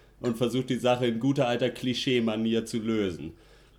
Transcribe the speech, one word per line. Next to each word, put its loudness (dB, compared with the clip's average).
und -2
versucht 0
die 0
Sache 2
in 0
guter 2
alter 0
Klischee-Manier 0
zu -4
lösen. -2